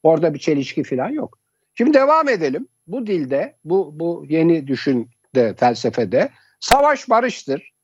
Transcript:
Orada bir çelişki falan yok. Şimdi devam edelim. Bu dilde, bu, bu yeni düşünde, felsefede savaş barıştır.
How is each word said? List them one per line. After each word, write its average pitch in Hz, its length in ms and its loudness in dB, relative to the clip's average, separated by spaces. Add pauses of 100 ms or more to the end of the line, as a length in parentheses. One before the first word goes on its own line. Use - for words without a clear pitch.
Orada 160 320 2
bir 139 40 -8
çelişki 143 440 -2
falan 135 260 -4
yok. 294 300 -10 (360)
Şimdi 285 200 2
devam 294 340 4
edelim. 165 400 -2 (180)
Bu 220 200 -8
dilde, 165 580 -4
bu, 156 360 -2
bu 170 280 -6
yeni 160 380 2
düşünde, 123 880 -2
felsefede 120 760 0 (300)
savaş 285 500 2
barıştır. 226 600 -2 (120)